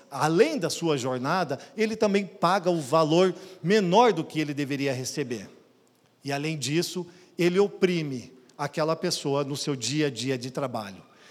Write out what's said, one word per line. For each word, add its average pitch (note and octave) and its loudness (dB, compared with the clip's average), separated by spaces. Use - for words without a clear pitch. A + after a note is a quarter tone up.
além E3 2
da E3 -2
sua D#3+ 0
jornada, C3 -2
ele A3 -2
também G3+ 2
paga F3 0
o E3+ 2
valor D#3+ 4
menor G3+ 6
do D#3+ -2
que D#3 -6
ele D3 -2
deveria C#3 -2
receber. B2 -6
E, C#3 -6
além D3+ -4
disso, D#3+ -2
ele F3 2
oprime F3 0
aquela D#3 -2
pessoa D#3 -2
no C#3 -6
seu C#3+ -2
dia C3+ -2
a - 0
dia B2+ -4
de B2 -8
trabalho. A#2 -8